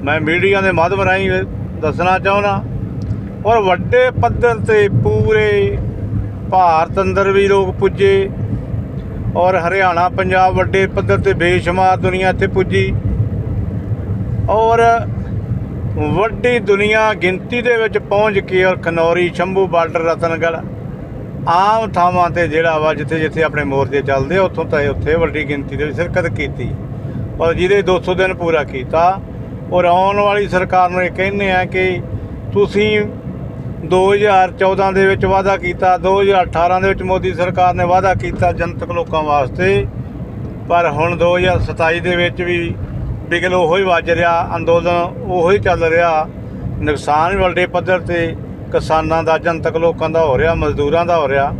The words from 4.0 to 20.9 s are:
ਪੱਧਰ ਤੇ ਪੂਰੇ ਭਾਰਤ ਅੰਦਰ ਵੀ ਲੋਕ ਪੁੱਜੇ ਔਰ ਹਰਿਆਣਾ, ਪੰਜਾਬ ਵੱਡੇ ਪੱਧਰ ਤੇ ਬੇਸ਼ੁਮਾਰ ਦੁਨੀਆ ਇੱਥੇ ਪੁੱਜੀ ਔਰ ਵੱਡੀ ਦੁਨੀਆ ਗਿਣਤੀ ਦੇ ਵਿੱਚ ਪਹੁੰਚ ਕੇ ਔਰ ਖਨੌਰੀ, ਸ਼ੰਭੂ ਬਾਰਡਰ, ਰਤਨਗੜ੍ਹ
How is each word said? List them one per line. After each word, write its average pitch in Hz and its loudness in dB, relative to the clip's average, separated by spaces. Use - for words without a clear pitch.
ਪੱਧਰ 233 2
ਤੇ 208 4
ਪੂਰੇ 208 2
ਭਾਰਤ 170 2
ਅੰਦਰ 190 2
ਵੀ 196 4
ਲੋਕ 196 2
ਪੁੱਜੇ 196 2
ਔਰ 180 4
ਹਰਿਆਣਾ, 175 2
ਪੰਜਾਬ 185 2
ਵੱਡੇ 185 2
ਪੱਧਰ 196 0
ਤੇ 190 2
ਬੇਸ਼ੁਮਾਰ 175 2
ਦੁਨੀਆ 185 0
ਇੱਥੇ 185 0
ਪੁੱਜੀ 190 0
ਔਰ 226 2
ਵੱਡੀ 220 0
ਦੁਨੀਆ 208 2
ਗਿਣਤੀ 185 -2
ਦੇ 240 2
ਵਿੱਚ 220 0
ਪਹੁੰਚ 202 0
ਕੇ 185 0
ਔਰ 185 2
ਖਨੌਰੀ, 170 0
ਸ਼ੰਭੂ 190 0
ਬਾਰਡਰ, 165 0
ਰਤਨਗੜ੍ਹ 165 0